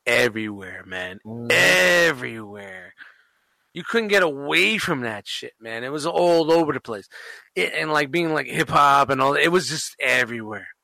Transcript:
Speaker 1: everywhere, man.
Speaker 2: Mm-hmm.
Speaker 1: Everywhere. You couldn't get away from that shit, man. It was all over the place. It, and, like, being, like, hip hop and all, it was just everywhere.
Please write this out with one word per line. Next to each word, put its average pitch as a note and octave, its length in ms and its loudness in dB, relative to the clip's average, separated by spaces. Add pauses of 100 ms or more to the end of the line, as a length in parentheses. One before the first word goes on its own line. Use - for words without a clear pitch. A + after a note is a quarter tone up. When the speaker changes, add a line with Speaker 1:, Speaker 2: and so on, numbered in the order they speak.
Speaker 1:
everywhere, G#2+ 800 -2
man. F#2 400 -10
Speaker 2:
Mm-hmm. A#2 260 -12
Speaker 1:
Everywhere. B2+ 1400 0 (800)
You E3+ 100 -12
couldn't A3+ 260 -2
get G3+ 140 4
away D#3+ 560 0
from D3+ 220 -2
that A2 260 -8
shit, - 340 -10
man. A2+ 220 -10
It C3 80 -8
was D3+ 160 -6
all E3+ 440 4
over E3 220 4
the B2+ 60 -4
place. G#2 280 -12 (480)
It, F3+ 200 -4
and, D#3 180 -2
like, D3 160 2
being, E3 240 0
like, C#3+ 140 -2
hip D3+ 220 -2
hop C#3+ 420 6
and C3+ 100 2
all, C#3 140 2
it D3 140 4
was E3+ 200 2
just - 300 -8
everywhere. A#2 680 -2 (160)